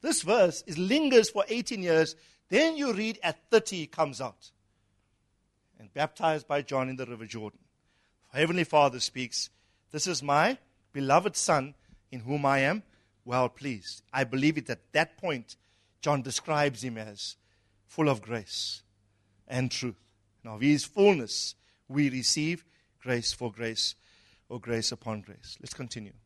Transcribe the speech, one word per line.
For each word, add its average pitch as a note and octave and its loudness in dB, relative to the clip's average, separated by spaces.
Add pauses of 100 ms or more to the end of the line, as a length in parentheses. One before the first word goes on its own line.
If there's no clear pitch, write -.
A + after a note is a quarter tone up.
This - -2
verse F#3 4
is, D#3 -8
lingers A#3+ 6
for G3+ 0
eighteen A3 -4
years. D#3+ 4 (340)
Then D#4+ 2
you C#4+ -2
read G#3+ -4
at - -6
thirty, A3 4
he D#3 -6
comes C#3+ -2
out. B2 -10 (1300)
And G#2 -20
baptized D#3 0
by D3 0
John C3 -2
in C3 -8
the B2+ -6
River A2+ -12
Jordan. G#2+ -10 (720)
Heavenly E3 2
Father C#3+ 4
speaks, - -6 (420)
"This D3+ -4
is D3 -4
my D3+ 4 (340)
beloved C#3+ 2
Son D3 0 (360)
in B2+ -12
whom C#3+ -2
I C3+ 4
am E3 0 (400)
well B2 0
pleased." B2 -10 (100)
I C3+ 0
believe C3+ 0
it C3+ -10
at - -8
that D#3+ 0
point, C#3+ -6 (460)
John D3 0
describes C#3 -2
him B2 -8
as G#2+ -12 (480)
full D#3 0
of A#2+ 0
grace - -8 (680)
and B2+ -2
truth. B2 -6 (480)
Now, A2 -14
of G#2+ -6
his C#3+ 4
fullness, G3 2 (320)
we C#3+ 2
receive D3+ -2 (340)
grace A#2+ -2
for B2 -6
grace, A2+ -4 (540)
or A#2+ -10
grace A2+ -2
upon A2 -8
grace. - -20
Let's - -14
continue. A2+ -12 (120)